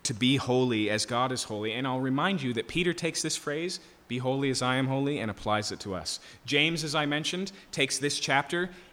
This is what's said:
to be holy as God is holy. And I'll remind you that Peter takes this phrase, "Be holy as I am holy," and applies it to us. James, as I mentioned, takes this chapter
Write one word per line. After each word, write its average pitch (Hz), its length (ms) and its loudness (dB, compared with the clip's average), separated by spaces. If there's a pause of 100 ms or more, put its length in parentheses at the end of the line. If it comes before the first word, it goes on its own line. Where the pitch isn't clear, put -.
to 123 120 -2
be 127 220 4
holy 123 520 2
as 107 160 0
God 127 280 0
is 123 100 -2
holy. 107 300 -4
And 127 120 -4
I'll 131 140 0
remind 143 420 2
you 127 120 0
that 113 160 -4
Peter 170 240 2
takes 165 300 -2
this 156 140 -2
phrase, 165 440 -4 (260)
"Be 120 120 -2
holy 135 320 2
as 127 120 0
I 127 140 2
am 131 100 2
holy," 139 320 0
and 110 100 -2
applies 107 440 0
it - 80 -6
to 95 160 -4
us. - 240 -6 (240)
James, 151 400 2
as 147 100 -4
I 151 120 2
mentioned, 156 440 -2 (220)
takes 135 260 0
this 143 220 -2
chapter 170 500 0 (220)